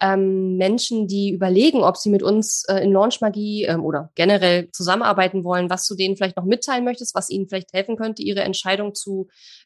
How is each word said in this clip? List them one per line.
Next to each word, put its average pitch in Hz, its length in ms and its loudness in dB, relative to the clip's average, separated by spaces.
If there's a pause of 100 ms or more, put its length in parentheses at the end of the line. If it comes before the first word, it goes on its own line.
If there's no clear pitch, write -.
ähm, 190 560 2
Menschen, 208 520 0
die 202 240 0
überlegen, 196 500 4
ob 180 140 4
sie - 140 -2
mit 196 120 4
uns, 214 220 2 (240)
äh, 190 160 2
in 196 80 4
Launch 208 300 2
Magie, 208 420 -2
ähm, 165 200 -2
oder 151 320 -4
generell 180 540 2
zusammenarbeiten 185 760 0
wollen, 180 260 0
was 185 160 -4
du 202 100 -6
denen 190 200 0
vielleicht 190 200 -4
noch 180 80 -4
mitteilen 240 400 0
möchtest, 247 300 -6
was - 160 -4
ihnen 190 180 -4
vielleicht 190 240 -8
helfen 196 240 -4
könnte, 220 260 -6
ihre 196 200 -2
Entscheidung 196 520 -4
zu, 190 340 -8 (380)